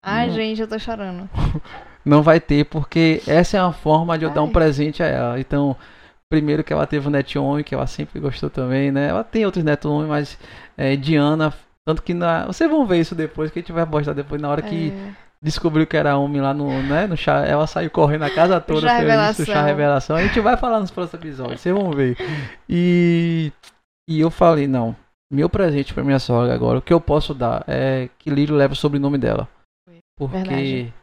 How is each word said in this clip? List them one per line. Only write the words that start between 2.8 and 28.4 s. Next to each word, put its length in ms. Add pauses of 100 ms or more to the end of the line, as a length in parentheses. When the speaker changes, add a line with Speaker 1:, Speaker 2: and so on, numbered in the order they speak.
Speaker 2:
essa 300
é 60
uma 100
forma 460
de 60
eu 60
dar 120
um 40
Speaker 1:
Ai. 60
Speaker 2:
presente 500
a 40
ela. 340
Então, 360 (540)
primeiro 320
que 100
ela 140
teve 220
um 20
neto 320
homem, 220
que 100
ela 120
sempre 340
gostou 280
também, 440
né? 160
Ela 160
tem 200
outros 200
netos 260
homens, 180
mas, 300 (380)
é, 180
Diana, 580 (320)
tanto 180
que 120
na, 320
vocês 240
vão 160
ver 140
isso 140
depois, 360
que 80
a 40
gente 100
vai 120
mostrar 280
depois, 280
na 80
hora 140
que 300
Speaker 1:
É. 200 (300)
Speaker 2:
descobriu 420
que 120
era 200
homem 240
lá 140
no, 300
né, 240
no 80
chá, 280
ela 220
saiu 240
correndo 320
a 80
casa 300
toda, 260
Speaker 1:
Chá 140
Speaker 2:
fez 0
isso, 460
chá 180
Speaker 1:
revelação. 20
Speaker 2:
revelação. 500
A 60
gente 180
vai 160
falar 220
nos 140
próximos 320
episódios, 360
vocês 140
vão 160
ver. 260 (520)
E, 840 (580)
e 120
eu 100
falei, 380
"Não, 260 (380)
meu 160
presente 440
pra 120
minha 160
sogra 340
agora, 240
o 40
que 100
eu 80
posso 340
dar 320
é 420 (100)
que 120
Lírio 260